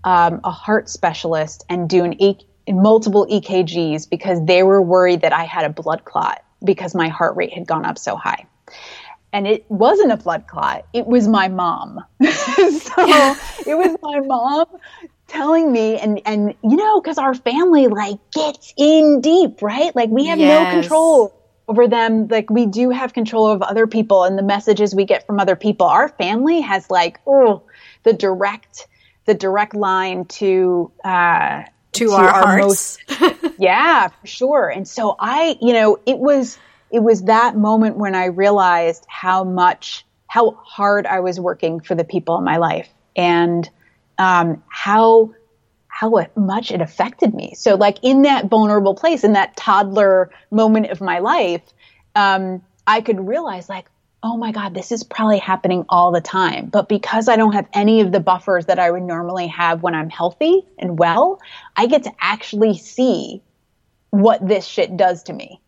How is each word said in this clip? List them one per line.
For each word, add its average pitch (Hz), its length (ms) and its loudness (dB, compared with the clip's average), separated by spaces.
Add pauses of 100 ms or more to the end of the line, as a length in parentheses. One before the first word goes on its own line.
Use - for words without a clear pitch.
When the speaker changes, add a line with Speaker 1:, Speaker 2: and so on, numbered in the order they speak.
Speaker 1:
um, 175 400 2
a 175 80 -6
heart 214 380 -4
specialist 160 800 -6
and 175 200 -4
do 180 140 2
an 175 180 -4
E-, 196 240 0 (240)
multiple 202 580 2
E 208 140 -2
K 185 220 -2
Gs 160 420 -4
because 175 400 -4
they 180 160 4
were 196 200 4
worried 180 400 2
that 151 120 0
I 165 120 -2
had 160 200 -6
a 147 40 -4
blood 160 360 -8
clot - 380 -6 (200)
because 185 300 -2
my 165 140 -2
heart 160 280 -2
rate 180 180 -4
had 175 120 -14
gone 160 200 -4
up 175 120 -6
so 101 180 -8
high. - 300 -8 (880)
And 202 140 -4
it - 220 -2
wasn't 262 420 2
a 214 60 -2
blood 165 280 -6
clot. - 480 -6
It 233 140 -4
was 233 200 2
my 202 200 2
mom. 180 640 -8
<laughs> - 140 0
So 339 720 0
Speaker 2:
<laughs> 285 680 2
Speaker 1:
it 302 100 -2
was 339 280 0
my 294 160 -6
mom 269 460 -2 (640)
telling 311 440 0
me, 220 260 0
and, 208 280 -4
and, 208 280 -2 (100)
you 226 120 0
know, 427 260 0
'cause 320 160 -8
our 269 160 -2
family, 277 540 2
like, 202 320 -4 (120)
gets 302 460 -6
in 302 440 4
deep, 320 400 2
right? 254 340 -4
Like, 233 140 0
we 269 180 0
have 330 100 -2
no 302 240 6
Speaker 2:
Yes. 330 200 0
Speaker 1:
control 311 520 2 (340)
over 233 200 4
them. 226 400 0
Like, 220 240 -2
we 233 160 2
do 240 240 0
have 254 220 -6
control 220 340 0
of 202 160 0
other 220 240 0
people 214 360 2
and 190 140 0
the 196 60 -4
messages 202 500 0
we 196 100 0
get 196 220 0
from 202 140 -2
other 185 160 2
people. 202 320 0
Our 147 220 2
family 254 520 -2
has, 202 300 -6
like, 175 340 -2
oh, 262 380 4 (400)
the 226 100 4
direct, 196 720 -4 (380)
the 214 80 2
direct 202 400 -2
line 185 520 -4
to, 185 680 -2 (120)
uh, 175 600 -2 (300)
Speaker 2:
To 233 120 -2
Speaker 1:
to 208 80 2
Speaker 2:
our 185 160 6
Speaker 1:
our 190 140 4
Speaker 2:
hearts. 196 560 0 (100)
Speaker 1:
most, - 460 -2
Speaker 2:
<laughs> - 20 -20
Speaker 1:
yeah, 220 500 2
for - 200 -16
sure. 254 420 0
And 185 180 -8
so 220 320 -4
I, 285 400 -2
you 240 140 2
know, 214 320 4
it 262 140 0
was, 269 380 0 (340)
it 233 80 0
was 214 240 2
that 220 340 2
moment 214 400 0
when 196 160 -4
I 185 120 -2
realized 180 840 0
how 190 340 -4
much, 180 640 -2 (220)
how 226 240 2
hard 202 560 -2
I 190 140 -2
was 180 180 -4
working 170 400 -4
for 165 160 -6
the 165 80 -2
people 170 340 -4
in 185 60 -4
my 165 140 0
life 160 320 -4 (260)
and, 170 520 0 (520)
um, 175 500 0
how, 220 640 4 (540)
how 220 300 -2
it, 165 200 -4
much 202 340 -4
it 180 100 -4
affected 220 520 -2
me. - 220 -12
So, 208 200 2
like, 202 260 2
in 269 220 4
that 277 220 2
vulnerable 208 500 2
place, 320 280 0
in 208 100 4
that 196 220 0
toddler 196 720 2 (220)
moment 220 400 2
of 190 80 -10
my 180 200 -4
life, 202 420 -2 (540)
um, 190 460 0 (240)
I 226 160 2
could 202 240 -4
realize, 220 440 -8
like, 190 200 -16 (320)
"Oh 233 160 -6
my 226 140 -8
God, 202 220 -8
this 190 180 -12
is 233 120 -6
probably 214 360 -2
happening 185 500 -2
all 175 220 4
the 170 100 0
time." - 460 -4
But 202 220 -2
because 220 400 -2
I 226 60 4
don't 220 180 2
have 202 200 -4
any 214 280 4
of 185 100 2
the 196 80 0
buffers 180 460 -2
that 180 140 0
I 175 120 2
would 180 120 -6
normally 175 440 -8
have 170 360 -4
when 170 120 -2
I'm 160 140 -6
healthy 320 560 -2 (120)
and 175 220 -8
well, 233 400 2 (360)
I 233 120 0
get 269 160 2
to - 160 -12
actually 208 580 -2
see 190 640 -4 (720)
what 226 340 2
this 190 200 -2
shit 180 320 -4
does 185 260 0
to 180 100 -14
me. - 340 -18